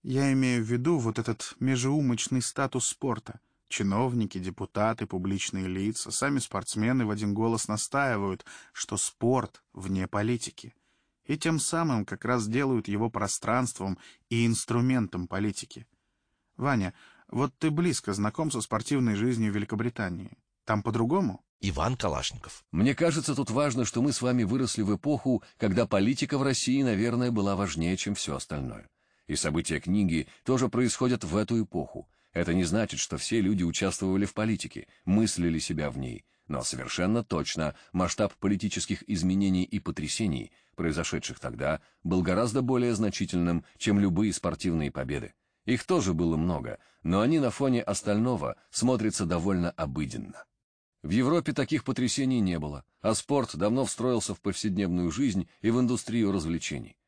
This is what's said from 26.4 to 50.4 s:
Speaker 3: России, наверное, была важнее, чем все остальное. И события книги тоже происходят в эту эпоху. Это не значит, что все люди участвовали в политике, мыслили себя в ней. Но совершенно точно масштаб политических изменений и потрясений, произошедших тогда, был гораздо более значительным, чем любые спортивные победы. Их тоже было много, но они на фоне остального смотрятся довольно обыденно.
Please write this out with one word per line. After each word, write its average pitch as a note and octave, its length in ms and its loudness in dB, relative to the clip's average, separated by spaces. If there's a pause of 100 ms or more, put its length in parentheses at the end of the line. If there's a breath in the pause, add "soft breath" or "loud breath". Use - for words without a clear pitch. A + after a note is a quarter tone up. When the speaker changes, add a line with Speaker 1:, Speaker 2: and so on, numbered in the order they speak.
Speaker 3:
России, C3+ 400 2
наверное, A#2+ 480 2
была G2+ 240 2
важнее, E2+ 420 0
чем G2+ 160 -2
все D#2 220 -4
остальное. C2 520 -8 (380)
И D#2 100 -2
события D#2 440 0
книги E2+ 480 0 (160 loud breath)
тоже B2 260 2
происходят B2 540 0
в D#2+ 120 -4
эту A2 280 2
эпоху. - 440 -6 (240)
Это E2+ 220 0
не F2+ 100 4
значит, G2 360 0
что - 180 -4
все A#2 240 0
люди F#2+ 220 2
участвовали F#2+ 640 0
в - 100 -10
политике, - 520 -4 (160 soft breath)
мыслили F2 540 2
себя D2+ 320 -2
в B1+ 80 -8
ней. B1 280 -8 (220)
Но C2+ 140 -4
совершенно F2+ 600 -2
точно D2+ 520 -2 (160 loud breath)
масштаб F#2 440 0
политических G2 760 -2
изменений F#2 540 2
и G2+ 160 -4
потрясений, D2+ 720 -4 (240 soft breath)
произошедших - 640 -2
тогда, C2+ 420 -2 (220 soft breath)
был F2+ 180 2
гораздо G#2+ 400 2
более B2 320 2
значительным, F2+ 720 0 (140 soft breath)
чем G2+ 200 4
любые G2 320 4
спортивные E2 600 -2
победы. B1+ 420 -6 (320)
Их A#2+ 200 0
тоже A2 280 2
было E2 240 2
много, D2+ 400 -2 (240 soft breath)
но F#2 200 2
они D3+ 180 4
на C3 100 2
фоне B2+ 320 2
остального G#2 760 0 (120 soft breath)
смотрятся A2 560 0
довольно F2 460 0
обыденно. B1+ 720 -6 (580)